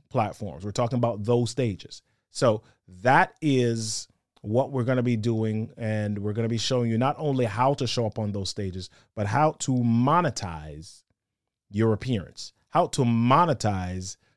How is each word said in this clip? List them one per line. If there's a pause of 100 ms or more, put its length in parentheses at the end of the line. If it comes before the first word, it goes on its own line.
(100)
platforms.
We're
talking
about
those
stages. (280)
So (400)
that
is (360)
what
we're
gonna
be
doing,
and
we're
gonna
be
showing
you
not
only
how
to
show
up
on
those
stages, (260)
but
how
to
monetize (680)
your
appearance, (180)
how
to
monetize (200)